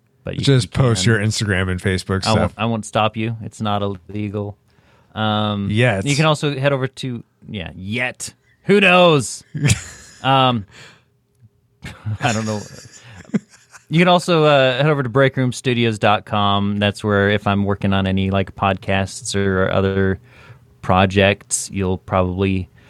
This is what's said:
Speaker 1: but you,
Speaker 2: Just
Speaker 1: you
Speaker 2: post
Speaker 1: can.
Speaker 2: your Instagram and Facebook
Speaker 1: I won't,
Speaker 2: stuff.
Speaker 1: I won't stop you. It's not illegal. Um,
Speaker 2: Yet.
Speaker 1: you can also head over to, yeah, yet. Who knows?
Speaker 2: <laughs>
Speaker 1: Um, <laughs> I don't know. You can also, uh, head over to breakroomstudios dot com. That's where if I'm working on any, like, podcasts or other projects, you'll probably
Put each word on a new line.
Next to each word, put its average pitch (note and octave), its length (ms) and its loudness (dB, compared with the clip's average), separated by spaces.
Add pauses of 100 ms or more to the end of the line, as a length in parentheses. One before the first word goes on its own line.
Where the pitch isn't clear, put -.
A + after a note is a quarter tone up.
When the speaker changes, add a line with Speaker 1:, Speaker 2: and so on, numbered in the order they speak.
(240)
Speaker 1:
but F#2 120 -10
you, F2 60 -8
Speaker 2:
Just B2+ 240 2
Speaker 1:
you - 60 -16
Speaker 2:
post A#2+ 320 2
Speaker 1:
can. A#2 100 4
Speaker 2:
your A2 60 2
Instagram G2+ 500 -2
and F2+ 120 -4
Facebook F#2+ 440 -2
Speaker 1:
I A2 80 -2
won't, G#2+ 60 2 (120)
Speaker 2:
stuff. - 60 -20
Speaker 1:
I G#2 80 -4
won't A2+ 200 -4
stop G#2+ 320 -2
you. A2+ 240 -4
It's G#2+ 200 -14
not G#2 200 -2
illegal. G2+ 760 -8 (580)
Um, G#2+ 560 -2
Speaker 2:
Yet. G#2+ 340 2
Speaker 1:
you C#3+ 100 0
can D#3 100 2
also D3 320 0
head C#3 160 0
over C3 140 -4
to, B2 360 -10 (260)
yeah, E2+ 260 -10
yet. A2 580 -8 (300)
Who G3+ 180 4
knows? F3+ 600 4 (100)
Speaker 2:
<laughs> - 0 - (680)
Speaker 1:
Um, B2+ 440 2 (1160)
<laughs> - 0 - (380)
I C3+ 100 0
don't A2 140 -2
know. G#2+ 140 -4 (1300)
You D#3 80 0
can F3 100 6
also, F3 360 4
uh, C3+ 340 4
head C#3 80 2
over D3 160 2
to B2+ 80 -2
breakroomstudios B2 880 0
dot G#2 280 2
com. G2+ 520 0
That's G2+ 260 -2
where G2+ 280 2
if G#2 160 -2
I'm G2+ 180 0
working G2 260 -2
on G2 140 0
any, F#2+ 240 0
like, G2 260 -2
podcasts F#2+ 800 -4
or F#2+ 360 0
other F#2+ 480 0 (640)
projects, G2+ 880 2
you'll F#2+ 260 -2
probably F#2+ 720 -2 (200)